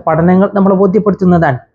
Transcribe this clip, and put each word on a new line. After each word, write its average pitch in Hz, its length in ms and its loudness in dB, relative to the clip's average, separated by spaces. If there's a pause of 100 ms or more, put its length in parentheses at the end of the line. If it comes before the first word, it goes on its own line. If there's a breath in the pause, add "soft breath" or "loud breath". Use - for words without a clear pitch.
പഠനങ്ങൾ 180 460 0
നമ്മളെ 196 220 0
ബോധ്യപ്പെടുത്തുന്നതാണ്. 180 840 0 (160)